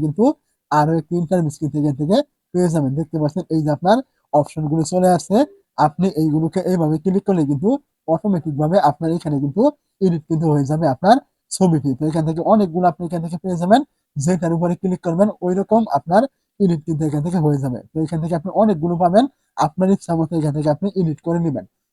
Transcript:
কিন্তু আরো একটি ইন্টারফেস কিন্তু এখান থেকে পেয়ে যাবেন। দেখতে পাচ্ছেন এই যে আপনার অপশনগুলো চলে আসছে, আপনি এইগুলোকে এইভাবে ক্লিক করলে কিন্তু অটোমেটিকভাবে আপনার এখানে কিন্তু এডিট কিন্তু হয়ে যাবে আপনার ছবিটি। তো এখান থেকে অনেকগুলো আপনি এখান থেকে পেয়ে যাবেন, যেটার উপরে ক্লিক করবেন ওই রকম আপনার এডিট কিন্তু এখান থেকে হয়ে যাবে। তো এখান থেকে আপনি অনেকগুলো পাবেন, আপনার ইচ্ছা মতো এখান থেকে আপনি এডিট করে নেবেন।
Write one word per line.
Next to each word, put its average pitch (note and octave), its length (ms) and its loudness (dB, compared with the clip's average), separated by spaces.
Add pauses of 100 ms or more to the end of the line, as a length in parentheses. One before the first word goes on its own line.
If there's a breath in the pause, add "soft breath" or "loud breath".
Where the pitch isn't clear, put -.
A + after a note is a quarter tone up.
কিন্তু D#3 200 -2 (480)
আরো D3+ 280 2
একটি D#3 220 -6
ইন্টারফেস E3 400 0
কিন্তু D3 200 -4
এখান D3 200 0
থেকে E3+ 160 2 (360)
পেয়ে F3+ 200 2
যাবেন। C#3+ 260 0
দেখতে E3 220 -6
পাচ্ছেন D3+ 220 -2 (120)
এই D#3+ 100 0
যে D3+ 120 0
আপনার D3+ 200 2 (360)
অপশনগুলো D#3 580 -2
চলে F3+ 240 2
আসছে, F#3 220 -2 (500)
আপনি F3 200 -2 (140)
এইগুলোকে D#3+ 380 0 (120)
এইভাবে D#3+ 320 0
ক্লিক F#3+ 240 0
করলে F3+ 240 2
কিন্তু D3+ 180 0 (440)
অটোমেটিকভাবে E3 640 -2 (120)
আপনার D#3+ 280 -2
এখানে C#3+ 260 -4
কিন্তু C#3+ 180 -2 (440)
এডিট E3+ 240 0
কিন্তু D#3+ 240 -2
হয়ে C#3+ 180 2
যাবে D#3+ 220 0
আপনার G3+ 240 4 (340)
ছবিটি। D#3+ 460 0
তো D#3 120 -6
এখান D#3+ 180 -2
থেকে D#3+ 140 -4 (120)
অনেকগুলো F3+ 380 2
আপনি F3+ 160 -12
এখান E3 180 -6
থেকে E3+ 180 -8
পেয়ে F#3 180 -4
যাবেন, G#3 200 4 (340)
যেটার E3 420 0
উপরে E3+ 240 0
ক্লিক F#3 260 -2
করবেন F3 200 2 (180)
ওই F3+ 140 0
রকম G#3+ 220 2 (160)
আপনার F#3 260 2 (360)
এডিট E3+ 280 2
কিন্তু D#3 200 -4
এখান D3 180 -2
থেকে F3 200 0
হয়ে D3 180 2
যাবে। B2 160 -4 (120)
তো - 140 -8
এখান D#3+ 180 -4
থেকে E3 160 -4
আপনি F#3 100 -8 (120)
অনেকগুলো F3 420 0
পাবেন, F#3+ 220 4 (400)
আপনার F#3 300 0
ইচ্ছা - 240 -4
মতো D#3+ 200 -2
এখান D3+ 180 0
থেকে D3+ 180 0
আপনি F#3+ 120 -4 (120)
এডিট D#3+ 280 -2
করে E3+ 180 0
নেবেন। D3 200 -4 (280)